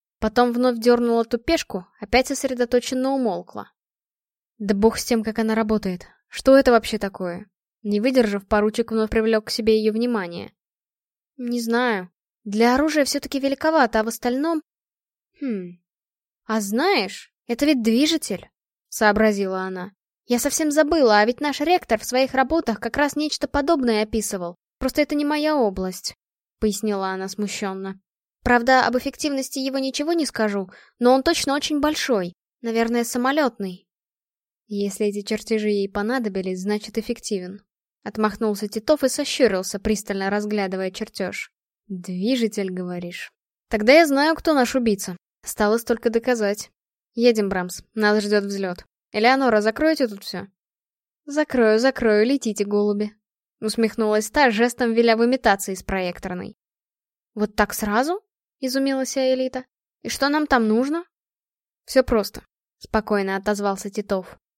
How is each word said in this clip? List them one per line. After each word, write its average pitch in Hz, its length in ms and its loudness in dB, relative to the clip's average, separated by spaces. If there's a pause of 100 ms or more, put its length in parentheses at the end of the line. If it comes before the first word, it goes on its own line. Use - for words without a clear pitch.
(200)
Потом 240 340 2
вновь 247 240 0
дёрнула 233 480 2
ту 233 140 -4
пешку, 233 480 -4 (120)
опять 247 280 0
сосредоточенно 254 840 -2
умолкла. 208 640 -4 (880)
«Да 208 160 0
бог 220 240 2
с - 60 -6
тем, 226 180 0
как 220 160 -4
она 220 160 0
работает. 214 500 -2 (220)
Что - 280 6
это 269 160 8
вообще 220 280 4
такое?» 190 480 -8 (360)
Не 208 160 0
выдержав, 214 480 2
поручик 220 440 0
вновь 220 180 0
привлёк 220 360 0
к - 40 -10
себе 220 280 2
её 214 140 0
внимание. 208 640 -4 (800)
«Не 240 240 -4
знаю. 226 500 -2 (360)
Для 226 300 4
оружия 294 280 2
всё-таки 277 360 -4
великовато, 269 600 2
а 220 40 2
в 220 40 -8
остальном...» 277 540 -2 (800)
«Хм... 190 380 -6 (680)
А 220 160 -2
знаешь, 226 720 -2 (140)
это 240 180 -2
ведь 285 180 2
движитель», 247 680 0 (380)
сообразила 202 720 0
она. 185 300 -8 (340)
«Я 240 140 0
совсем 294 320 -2
забыла, 285 480 4
а 208 60 6
ведь 240 160 0
наш 285 180 -4
ректор 311 400 2
в - 60 -14
своих 262 280 0
работах 262 460 0
как 226 160 -8
раз 285 220 0
нечто 294 320 -4
подобное 269 540 2
описывал. 208 520 -6 (240)
Просто 262 220 0
это 294 140 -2
не 294 100 0
моя 302 320 0
область», 190 580 -2 (440)
пояснила 202 500 -2
она 190 180 -6
смущённо. 196 720 -8 (440)
«Правда, 247 440 6
об 240 100 0
эффективности 269 600 -4
его 269 200 -4
ничего 269 340 -2
не 330 120 0
скажу, 202 440 -4 (300)
но 247 140 6
он 262 100 2
точно 320 300 0
очень 294 280 -2
большой, 247 520 -2 (280)
наверное, 233 420 0
самолётный». 247 840 -2 (800)
«Если 202 400 -4
эти 208 140 -4
чертежи 214 480 -4
ей 202 200 0
понадобились, 196 720 -4
значит, 208 360 -6
эффективен», 202 640 -6 (420)
отмахнулся 214 640 -2
Титов 277 360 0
и 262 60 2
сощурился, 190 720 0
пристально 196 500 -4
разглядывая 196 600 -4
чертёж. 196 600 -8 (360)
«Движитель, 196 840 -4
говоришь? 180 600 -10 (380)
Тогда 220 240 4
я 330 120 8
знаю, 294 300 2
кто 320 180 0
наш 254 220 2
убийца. 208 420 -2 (260)
Осталось 220 400 0
только 233 260 -2
доказать. 226 600 -2 (440)
Едем, 226 360 2
Брамс, 185 320 -6 (120)
нас 208 300 2
ждёт 202 220 2
взлёт. 196 400 -6 (260)
Элеонора, 233 500 4
закройте 285 460 0
тут 202 160 -14
всё». 190 240 -12 (760)
«Закрою, 254 540 2
закрою, 226 460 2
летите, 233 400 -2
голуби», 208 480 -2 (480)
усмехнулась 214 680 0
та, 285 220 2
жестом 233 420 0
веля 233 220 4
в 226 80 2
имитации 233 500 2
с 185 100 -10
проекторной. 185 720 -6 (760)
«Вот 208 220 -4
так 208 180 0
сразу?» 254 480 -2 (380)
изумилась 269 580 -2
Аэлита. 262 480 0 (360)
«И - 80 -10
что 269 200 -2
нам 302 180 0
там 240 200 2
нужно?» 269 380 0 (800)
«Всё 262 180 2
просто», 220 400 -2 (360)
спокойно 202 580 -2
отозвался 202 520 -4
Титов. 196 480 -6 (200)